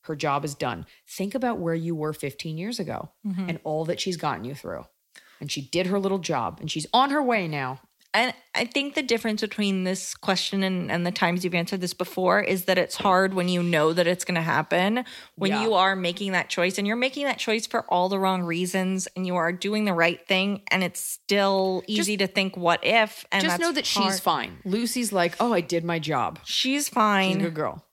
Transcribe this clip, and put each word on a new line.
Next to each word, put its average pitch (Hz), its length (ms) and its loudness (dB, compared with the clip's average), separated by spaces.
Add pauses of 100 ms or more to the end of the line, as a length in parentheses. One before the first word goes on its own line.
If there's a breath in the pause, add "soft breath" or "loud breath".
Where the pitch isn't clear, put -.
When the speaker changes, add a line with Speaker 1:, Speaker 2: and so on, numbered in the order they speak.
Speaker 1:
Her 156 140 -6
job 143 300 -2
is 147 80 -6
done. 143 320 -4 (220 soft breath)
Think 196 260 -6
about 247 240 0
where 165 160 0
you 165 220 -2
were 151 180 -2
fifteen 151 460 -8
years 220 200 -6
ago 156 300 -6 (160)
Speaker 2:
Mm-hmm. 185 240 -2
Speaker 1:
and 160 140 -4
all 156 220 -2
that 165 140 -2
she's 180 180 -2
gotten 131 280 -4
you 131 80 -8
through. 82 320 -10 (560 loud breath)
And 147 100 -8
she 139 100 -4
did 170 260 -2
her 196 120 0
little 190 200 0
job, 139 400 -2
and 156 100 -8
she's 151 240 -4
on 262 160 6
her 285 140 2
way 226 240 2
now. 135 320 -4 (340)
Speaker 2:
And 240 200 2 (200)
I 240 100 0
think 277 320 -2
the 294 80 2
difference 226 380 0
between 202 420 0
this 185 320 -4
question 190 480 0
and, 185 260 -2
and 175 160 0
the 180 60 0
times 180 320 0
you've 180 120 0
answered 175 260 -2
this 175 140 -4
before 185 440 2
is 185 240 0
that 185 140 2
it's - 180 0
hard 190 380 4
when 180 160 0
you 180 120 2
know 160 300 4
that 170 160 4
it's 175 160 0
gonna 175 200 0
happen, 175 600 2 (320 loud breath)
when 190 160 0
Speaker 1:
Yeah. - 120 0
Speaker 2:
you 220 100 2
are 190 240 4
making 185 340 -2
that 180 180 0
choice, 185 280 0
and 202 100 0
you're 214 80 0
making 262 300 -2
that 269 140 -2
choice 220 280 -2
for - 220 0
all 180 180 2
the 196 120 0
wrong 190 240 2
reasons, 185 640 0 (100)
and 185 100 -2
you 180 80 -2
are 170 160 2
doing 202 320 -2
the 208 100 2
right 170 340 2
thing, 196 420 0
and 185 120 2
it's 180 200 -4
still 196 840 0
Speaker 1:
Just - 20 -10 (100)
Speaker 2:
easy 208 180 0
to 190 100 2
think, 190 280 -2
"What 175 300 2
if?" 214 480 2
And 196 100 2
Speaker 1:
just 175 140 2
Speaker 2:
that's 175 40 0
Speaker 1:
know 339 120 2
that 277 140 -2
she's 202 160 2
Speaker 2:
hard. 190 180 0
Speaker 1:
fine. 123 420 0
Lucy's 226 480 -2
like, 175 300 2
"Oh, 240 100 2
I 196 100 4
did 170 220 -2
my 170 160 -2
job." 143 460 -2
Speaker 2:
She's 277 400 0
Speaker 1:
She's - 40 -6
Speaker 2:
fine. 196 480 4
Speaker 1:
a 196 80 0
good 165 100 -4
girl. 151 260 -4 (120)